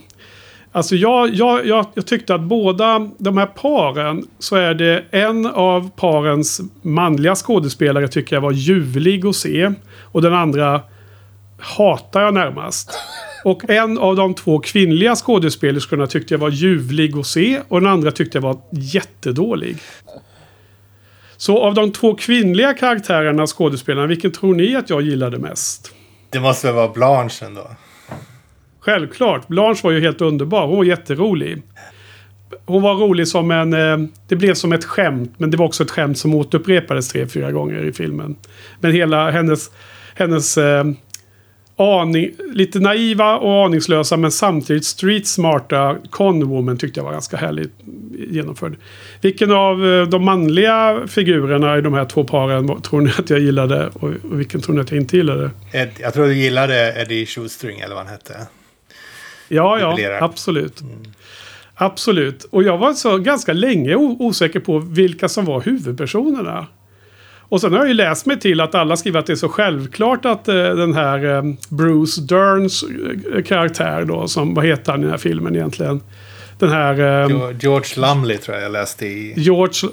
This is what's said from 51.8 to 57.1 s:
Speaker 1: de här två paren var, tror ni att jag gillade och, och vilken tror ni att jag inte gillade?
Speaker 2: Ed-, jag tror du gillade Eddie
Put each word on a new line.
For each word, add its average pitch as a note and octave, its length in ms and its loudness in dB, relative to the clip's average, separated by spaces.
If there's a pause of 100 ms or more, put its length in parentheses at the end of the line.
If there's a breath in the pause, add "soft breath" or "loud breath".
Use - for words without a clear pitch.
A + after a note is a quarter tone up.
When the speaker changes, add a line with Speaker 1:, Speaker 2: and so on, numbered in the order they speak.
Speaker 1:
de D3 120 0
här C#3 120 0
två D3 180 -2
paren C3+ 440 0
var, - 120 -4
tror D3 220 -2
ni C3+ 180 4
att - 100 -6
jag C#3+ 100 2
gillade C#3 540 0
och, - 100 -10
och D#3 360 -6
vilken C#3+ 220 -6
tror D#3 140 -2
ni C#3+ 60 0
att B2 100 -8
jag D3 100 0
inte C3 160 0
gillade? C#3+ 320 0 (220)
Speaker 2:
Ed-, B2+ 180 -4 (100)
jag A#2+ 140 -6
tror C#3+ 120 2
du C#3 100 4
gillade B2+ 640 0
Eddie A2+ 240 -4